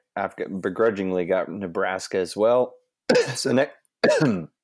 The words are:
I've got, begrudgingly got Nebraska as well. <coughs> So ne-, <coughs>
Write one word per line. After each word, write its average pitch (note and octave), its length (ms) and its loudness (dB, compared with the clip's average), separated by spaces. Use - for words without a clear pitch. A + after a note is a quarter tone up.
I've G2 200 -4
got, F#2 240 -6
begrudgingly F#2+ 640 0
got F#2 220 0
Nebraska F#2+ 720 -4
as F2+ 180 -4
well. A#2+ 380 2
<coughs> - 40 4
So C3 180 -2
ne-, C3+ 140 4
<coughs> G#2 260 0